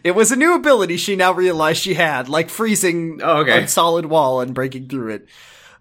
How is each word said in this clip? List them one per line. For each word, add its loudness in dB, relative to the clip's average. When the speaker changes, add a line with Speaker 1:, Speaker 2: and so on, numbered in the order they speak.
Speaker 1:
It 2
was 4
a 0
new 4
ability 2
she -4
now 2
realized 0
she -4
had, -2
like -2
freezing -2
Speaker 2:
Oh, 2
okay. 4
Speaker 1:
a -8
solid 0
wall 2
and -6
breaking -8
through -6
it. -12